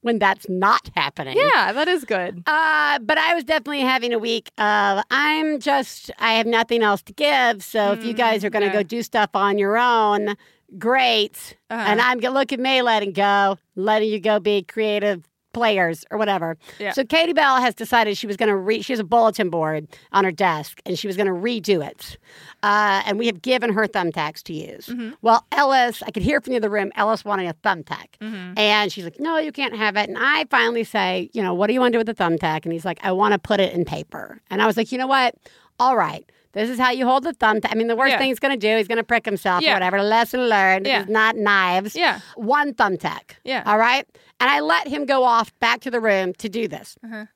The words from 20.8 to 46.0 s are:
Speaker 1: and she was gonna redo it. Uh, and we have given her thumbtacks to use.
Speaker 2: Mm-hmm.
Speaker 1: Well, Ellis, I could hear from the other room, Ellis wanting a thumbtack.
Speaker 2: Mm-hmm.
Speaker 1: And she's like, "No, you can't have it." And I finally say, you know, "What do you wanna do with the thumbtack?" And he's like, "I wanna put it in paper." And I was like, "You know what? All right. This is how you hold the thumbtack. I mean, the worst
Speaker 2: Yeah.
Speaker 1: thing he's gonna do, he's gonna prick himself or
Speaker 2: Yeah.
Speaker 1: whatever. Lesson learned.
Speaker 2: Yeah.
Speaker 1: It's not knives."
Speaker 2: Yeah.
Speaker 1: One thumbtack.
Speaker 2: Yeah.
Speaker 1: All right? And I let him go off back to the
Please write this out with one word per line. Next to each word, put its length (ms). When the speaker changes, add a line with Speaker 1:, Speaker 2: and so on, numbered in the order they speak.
Speaker 1:
and 140
she 80
was 80
gonna 180
redo 520
it. 320
Uh, 440
and 120
we 100
have 140
given 300
her 160
thumbtacks 560
to 100
use. 340
Speaker 2:
Mm-hmm. 240
Speaker 1:
Well, 320
Ellis, 520
I 60
could 120
hear 180
from 100
the 60
other 120
room, 280
Ellis 260
wanting 240
a 60
thumbtack. 680
Speaker 2:
Mm-hmm. 380
Speaker 1:
And 340
she's 140
like, 140
"No, 180
you 160
can't 240
have 180
it." 140
And 100
I 320
finally 320
say, 480
you 100
know, 120
"What 140
do 60
you 60
wanna 140
do 60
with 80
the 80
thumbtack?" 500
And 80
he's 120
like, 160
"I 120
wanna 260
put 220
it 120
in 120
paper." 640
And 120
I 60
was 80
like, 160
"You 60
know 100
what? 280
All 160
right. 340
This 180
is 100
how 120
you 140
hold 200
the 80
thumbtack. 360
I 60
mean, 120
the 100
worst 140
Speaker 2:
Yeah. 60
Speaker 1:
thing 120
he's 100
gonna 160
do, 220
he's 100
gonna 160
prick 220
himself 360
or 60
Speaker 2:
Yeah. 60
Speaker 1:
whatever. 280
Lesson 460
learned. 400
Speaker 2:
Yeah. 140
Speaker 1:
It's 80
not 280
knives." 580
Speaker 2:
Yeah. 240
Speaker 1:
One 380
thumbtack. 600
Speaker 2:
Yeah. 200
Speaker 1:
All 120
right? 280
And 100
I 120
let 260
him 180
go 180
off 360
back 220
to 100
the 100